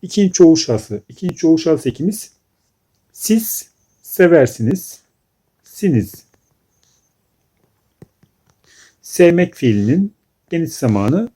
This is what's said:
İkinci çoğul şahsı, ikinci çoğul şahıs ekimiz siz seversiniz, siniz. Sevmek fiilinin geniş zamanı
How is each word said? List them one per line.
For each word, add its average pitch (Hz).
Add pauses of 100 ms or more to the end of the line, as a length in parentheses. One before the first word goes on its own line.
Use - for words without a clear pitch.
İkinci 190
çoğul 160
şahsı, 120
ikinci -
çoğul 160
şahıs 160
ekimiz 175 (800)
siz - (320)
seversiniz, 160 (640)
siniz. - (2750)
Sevmek 175
fiilinin 123 (360)
geniş 165
zamanı 123